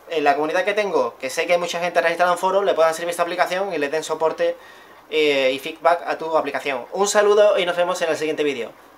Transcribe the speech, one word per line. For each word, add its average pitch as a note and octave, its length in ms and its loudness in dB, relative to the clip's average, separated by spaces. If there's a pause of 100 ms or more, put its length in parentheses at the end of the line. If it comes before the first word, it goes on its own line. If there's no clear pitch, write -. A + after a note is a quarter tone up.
en D#3 160 -2
la C#3+ 100 4
comunidad D#3+ 300 0
que G3+ 80 0
tengo, E3 440 0
que C3 120 -6
sé D#3+ 180 -4
que F3 60 2
hay F3 60 4
mucha F3 200 -4
gente E3+ 220 0
registrada E3+ 320 2
en F3 40 -2
foro, F#3+ 240 0
le F#3 120 2
puedan D#3+ 200 2
servir E3+ 180 -6
esta E3+ 120 -2
aplicación F3+ 480 -2
y E3 60 -4
le C#3+ 100 0
den D#3 160 -4
soporte, E3 540 -2 (540)
eh, C#3+ 420 2
y C#3 60 -6
feedback E3 480 0
a D3+ 100 -4
tu D#3+ 180 -4
aplicación. C#3 560 -4
Un G3 160 -2
saludo G#3 520 4
y F#3 80 0
nos F3 80 -2
vemos F3 260 -2
en E3 80 0
el D3+ 80 -2
siguiente D3+ 260 -2
vídeo. A#2+ 280 -4 (260)